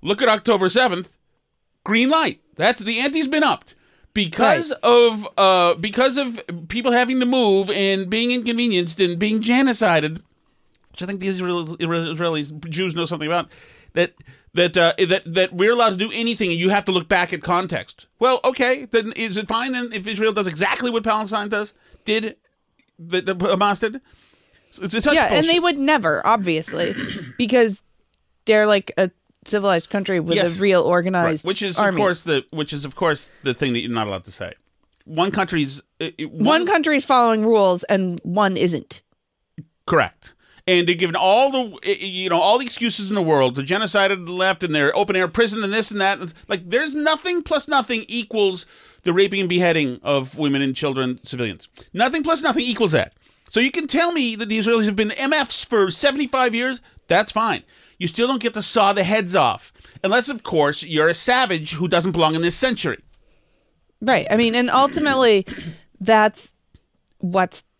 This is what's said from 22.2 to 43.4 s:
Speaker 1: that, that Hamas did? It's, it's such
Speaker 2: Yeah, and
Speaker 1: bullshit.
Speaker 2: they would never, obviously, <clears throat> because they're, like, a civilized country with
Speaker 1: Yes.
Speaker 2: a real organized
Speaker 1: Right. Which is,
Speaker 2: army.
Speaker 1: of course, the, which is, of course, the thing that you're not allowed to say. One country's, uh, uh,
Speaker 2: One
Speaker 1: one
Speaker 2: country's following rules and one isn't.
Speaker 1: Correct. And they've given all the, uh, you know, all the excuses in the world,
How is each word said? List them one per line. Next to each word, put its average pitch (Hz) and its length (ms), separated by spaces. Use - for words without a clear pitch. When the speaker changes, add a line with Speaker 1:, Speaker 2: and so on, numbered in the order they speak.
Speaker 1:
that, 170 260
that 185 140
Hamas 196 400
did? 226 200
It's, - 80
it's 220 120
such 294 100
Speaker 2:
Yeah, 302 80
and - 140
Speaker 1:
bullshit. 320 140
Speaker 2:
they 349 80
would 330 200
never, 269 460
obviously, 175 680
<clears throat> - 240
because 233 420
they're, 214 220
like, 208 300
a 185 120
civilized 196 440
country 190 300
with 170 160
Speaker 1:
Yes. 175 240
Speaker 2:
a - 20
real 185 220
organized 175 600
Speaker 1:
Right. 160 40
Which 202 160
is, 185 160
Speaker 2:
army. 196 200
Speaker 1:
of 208 60
course, 180 180
the, 147 280
which 151 220
is, 143 120
of 135 100
course, - 360
the 127 140
thing 131 180
that 117 60
you're 113 100
not 113 160
allowed 95 200
to 98 60
say. 87 220
One 170 260
country's, 156 500
uh, 160 60
uh, 156 80
Speaker 2:
One 170 180
Speaker 1:
one 320 220
Speaker 2:
country's 311 380
following 233 380
rules 202 420
and 185 380
one 190 320
isn't. - 460
Speaker 1:
Correct. - 480
And 175 220
they've 175 100
given 175 200
all 220 340
the, 240 240
uh, 190 140
you 185 300
know, 170 100
all 202 180
the 269 80
excuses 214 440
in 214 60
the 196 60
world, 139 340